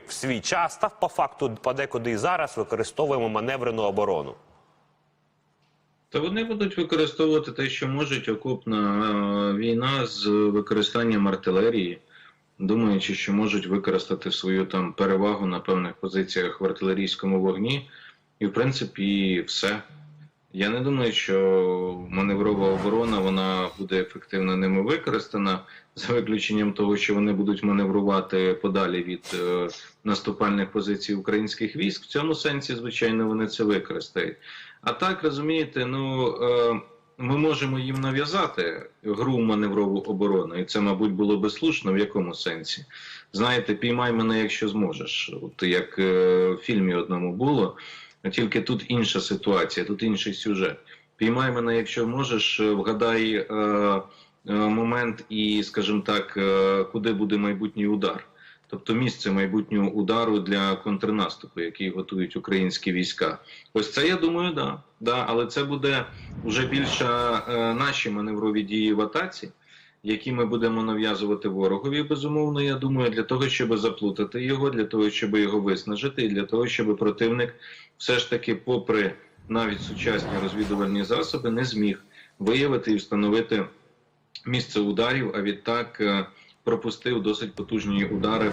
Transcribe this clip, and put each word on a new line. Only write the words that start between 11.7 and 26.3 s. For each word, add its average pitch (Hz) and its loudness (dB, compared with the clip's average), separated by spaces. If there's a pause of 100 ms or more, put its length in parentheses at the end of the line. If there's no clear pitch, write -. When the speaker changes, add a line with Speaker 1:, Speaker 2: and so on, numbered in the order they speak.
Speaker 2:
думаючи, 101 2
що - -2
можуть 104 2
використати 92 0
свою 95 0
там 92 -2
перевагу 101 2
на 90 -2
певних 92 -2
позиціях 92 -2
в 95 -2
артилерійському 95 0
вогні. 107 0 (480)
І, 104 -2
в 98 -2
принципі, 98 0
все. 104 -2 (680)
Я 98 -2
не 120 -2
думаю, 127 0
що 92 2
маневрова 98 2
оборона, 104 0
вона 95 0 (100)
буде 92 -2
ефективно 92 -2
ними 95 2
використана, 104 -2 (340)
за - -4
виключенням 107 2